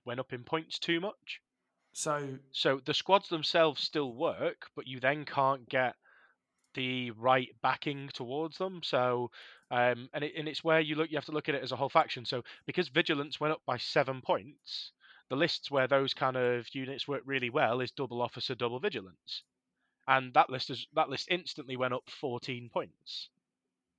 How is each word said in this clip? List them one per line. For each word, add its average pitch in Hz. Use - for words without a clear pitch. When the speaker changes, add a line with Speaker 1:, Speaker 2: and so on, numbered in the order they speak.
Speaker 1:
went 123
up 131
in 123
points -
too 170
much. -
Speaker 2:
So 143
Speaker 1:
So 139
the 143
squads -
themselves 160
still 139
work, 143
but 139
you 131
then 139
can't 135
get 127
the 127
right 127
backing 139
towards 143
them. 185
So, 123
um, 123
and 147
it, 143
and 151
it's 143
where 160
you 151
look, 160
you 151
have 135
to 156
look 151
at 143
it 127
as 127
a 127
whole 131
faction. 123
So 123
because 151
vigilance 151
went 151
up -
by 123
seven 131
points, -
the 127
lists -
where 131
those 135
kind 131
of 123
units 131
work 139
really 131
well 123
is 120
double 120
officer, 120
double 120
vigilance, 117
and 131
that 156
list 131
is, 123
that 147
list 131
instantly 135
went 127
up -
fourteen 120
points, -